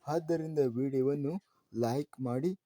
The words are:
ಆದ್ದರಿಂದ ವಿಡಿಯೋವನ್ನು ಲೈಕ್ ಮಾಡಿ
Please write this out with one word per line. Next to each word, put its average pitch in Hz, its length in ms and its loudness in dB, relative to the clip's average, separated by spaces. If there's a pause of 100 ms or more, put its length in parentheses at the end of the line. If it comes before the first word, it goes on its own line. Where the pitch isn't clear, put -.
ಆದ್ದರಿಂದ 160 540 0 (180)
ವಿಡಿಯೋವನ್ನು 139 580 0 (380)
ಲೈಕ್ 117 480 -2
ಮಾಡಿ 131 320 -2 (120)